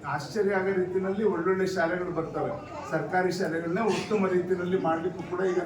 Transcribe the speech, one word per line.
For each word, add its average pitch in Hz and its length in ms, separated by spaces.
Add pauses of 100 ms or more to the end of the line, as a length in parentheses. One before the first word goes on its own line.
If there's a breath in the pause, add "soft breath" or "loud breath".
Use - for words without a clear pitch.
ಆಶ್ಚರ್ಯ 196 480
ಆಗೋ 190 180
ರೀತಿಯಲ್ಲಿ 190 520
ಒಳ್ಳೊಳ್ಳೆ 185 420
ಶಾಲೆಗಳು 175 440
ಬರ್ತವೆ. 156 420 (380)
ಸರ್ಕಾರಿ 170 420
ಶಾಲೆಗಳನ್ನ 170 480
ಉತ್ತಮ 196 460
ರೀತಿಯಲ್ಲಿ 180 540
ಮಾಡ್ಲಿಕ್ಕೂ 170 560
ಕೂಡ 190 100
ಈಗ 180 200